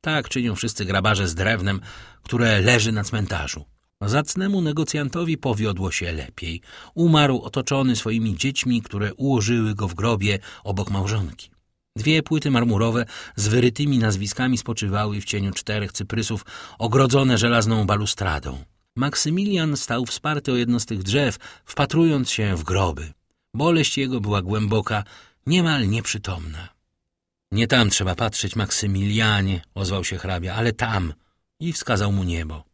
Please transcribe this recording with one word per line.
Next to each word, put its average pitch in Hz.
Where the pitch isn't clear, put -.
Tak 156
czynią 120
wszyscy 107
grabarze 98
z 82
drewnem, 98
które 113
leży 113
na 104
cmentarzu. 85
Zacnemu 160
negocjantowi 156
powiodło 101
się 85
lepiej. 80
Umarł 151
otoczony 131
swoimi 110
dziećmi, 127
które 104
ułożyły 117
go 104
w 87
grobie 101
obok 98
małżonki. 98
Dwie 147
płyty 151
marmurowe 117
z 104
wyrytymi 123
nazwiskami 110
spoczywały 104
w -
cieniu 98
czterech 107
cyprysów, 107
ogrodzone 127
żelazną 113
balustradą. 87
Maksymilian 156
stał 120
wsparty 147
o 123
jedno 120
z -
tych 98
drzew, 117
wpatrując 151
się 101
w 80
groby. 78
Boleść 156
jego 131
była 101
głęboka, 104
niemal 156
nieprzytomna. 87
„Nie 113
tam 117
trzeba 92
patrzeć, 104
Maksymilianie”, 101
ozwał 95
się 92
hrabia, 92
„ale 113
tam”, 98
i 160
wskazał 104
mu 98
niebo. 82